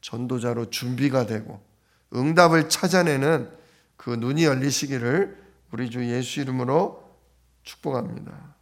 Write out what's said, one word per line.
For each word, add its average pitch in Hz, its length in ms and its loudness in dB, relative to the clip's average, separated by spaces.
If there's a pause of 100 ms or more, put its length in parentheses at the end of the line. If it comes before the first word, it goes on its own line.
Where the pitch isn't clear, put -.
전도자로 120 680 -4
준비가 127 560 0
되고 110 340 -8 (540)
응답을 160 540 6
찾아내는 156 840 2 (460)
그 - 140 -8
눈이 127 340 0
열리시기를 139 920 0 (360)
우리 120 180 -6
주 120 180 -4
예수 123 320 -4
이름으로 135 640 0 (640)
축복합니다. - 960 -8